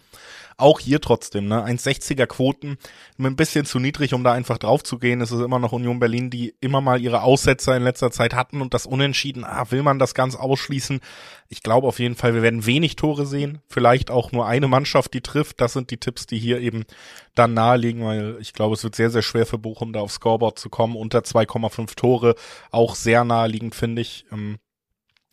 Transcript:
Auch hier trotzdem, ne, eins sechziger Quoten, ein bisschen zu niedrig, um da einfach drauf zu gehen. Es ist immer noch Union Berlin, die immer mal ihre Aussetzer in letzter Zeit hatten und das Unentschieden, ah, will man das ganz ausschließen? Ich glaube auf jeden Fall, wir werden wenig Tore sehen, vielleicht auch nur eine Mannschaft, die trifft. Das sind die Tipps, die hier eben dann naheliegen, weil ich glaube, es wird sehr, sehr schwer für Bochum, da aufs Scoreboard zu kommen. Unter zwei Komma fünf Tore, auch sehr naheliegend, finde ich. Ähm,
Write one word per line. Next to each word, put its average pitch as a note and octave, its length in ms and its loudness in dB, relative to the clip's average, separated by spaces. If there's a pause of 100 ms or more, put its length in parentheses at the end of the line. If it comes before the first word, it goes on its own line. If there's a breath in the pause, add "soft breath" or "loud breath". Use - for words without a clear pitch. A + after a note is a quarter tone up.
(560 loud breath)
Auch D3 220 6
hier C#3+ 220 0
trotzdem, G2+ 480 -2
ne, G#2+ 160 0
eins A#2+ 180 -4
sechziger B2 460 -2
Quoten, C#3 500 -2 (400 loud breath)
ein C3 160 0
bisschen D#3 300 0
zu C3 160 -2
niedrig, C3+ 340 -2
um B2 80 0
da B2 100 6
einfach A#2+ 240 -2
drauf A#2 280 2
zu A#2+ 160 -8
gehen. B2 200 2
Es A2+ 120 -4
ist A#2+ 80 -2
immer B2 180 0
noch B2 140 -2
Union B2 260 -2
Berlin, A#2+ 320 0
die A#2+ 300 -8
immer C3+ 200 0
mal B2+ 200 2
ihre A#2 220 0
Aussetzer C3 540 4
in B2 60 0
letzter B2 300 0
Zeit A#2 220 0
hatten B2+ 260 -2
und C3 120 -6
das B2 140 -2
Unentschieden, C3+ 560 -2
ah, - 280 -6
will C3 120 0
man C#3 160 2
das C3 160 0
ganz C3 220 -2
ausschließen? C3+ 640 -4 (480 loud breath)
Ich - 160 -16
glaube B2 240 4
auf - 100 -2
jeden A#2+ 160 0
Fall, A#2+ 200 0
wir A2+ 80 2
werden A#2 240 2
wenig D3 280 2
Tore C#3+ 320 -2
sehen, C#3+ 400 -6
vielleicht B2 460 4
auch B2 180 0
nur A#2+ 160 0
eine C3 220 2
Mannschaft, C3 460 2
die B2+ 80 -6
trifft. - 380 -2
Das A#2+ 120 0
sind B2+ 180 -6
die A#2+ 80 -8
Tipps, - 280 -8
die A2+ 120 -4
hier A#2 220 0
eben A2+ 240 -4 (500 loud breath)
dann A#2 200 6
naheliegen, A#2 500 2
weil A2 360 -4
ich G#2+ 120 -16
glaube, G#2+ 220 0
es - 100 -6
wird A2 100 -6
sehr, A#2 160 2
sehr A#2 120 0
schwer A2+ 240 0
für A#2 120 -6
Bochum, A2 340 -10
da G#2+ 80 -4
aufs G2+ 140 -6
Scoreboard A2+ 460 0
zu - 80 -12
kommen. A2+ 260 -2
Unter A2 300 -2
zwei A2+ 220 2
Komma A2+ 220 -4
fünf - 280 -10
Tore, A#2+ 400 4 (340 loud breath)
auch A#2 240 2
sehr A#2 300 4
naheliegend, A2+ 500 0
finde A#2 280 -4
ich. - 280 -12
Ähm, G#2 280 -8 (760)